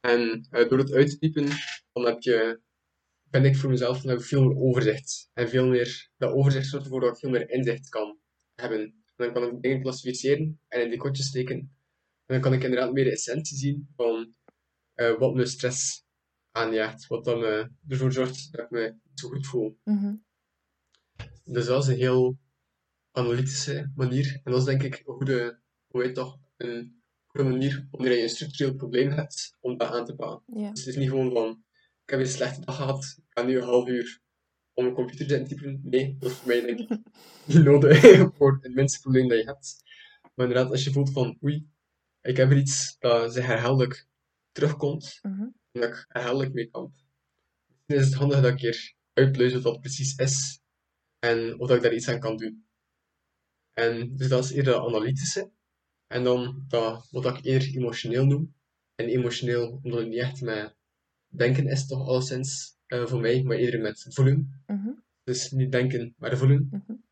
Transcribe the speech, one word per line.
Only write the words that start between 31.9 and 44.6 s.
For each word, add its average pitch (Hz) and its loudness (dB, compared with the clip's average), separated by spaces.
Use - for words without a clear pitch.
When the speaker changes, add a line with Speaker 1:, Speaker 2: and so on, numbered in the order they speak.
Speaker 1:
ik - -12
heb 131 0
een 131 0
slechte - -6
dag 135 -10
gehad, 135 -6
ik - -20
ga - -4
nu 127 0
een 123 0
half 123 2
uur 120 -4
om 127 0
een 127 -2
computer 135 -6
zitten 139 -2
typen. 139 -10
Nee, 135 0
dat 127 -4
is - -12
voor - -10
mij 120 2
denk 120 -4
ik 240 -10
Speaker 2:
<laughs> - -10
Speaker 1:
niet 165 10
nodig 143 8
<laughs> - 4
voor 135 4
het 127 -14
minste 135 0
probleem 127 4
dat 117 2
je 110 0
hebt. - -14
Maar 123 0
inderdaad, 127 2
als 131 0
je 139 -2
voelt 139 0
van: 120 -2
oei, 147 -2
ik 127 -4
heb 131 6
er 139 8
iets - -2
dat 117 2
zich 127 -4
herhaaldelijk 123 0
terugkomt, 151 -4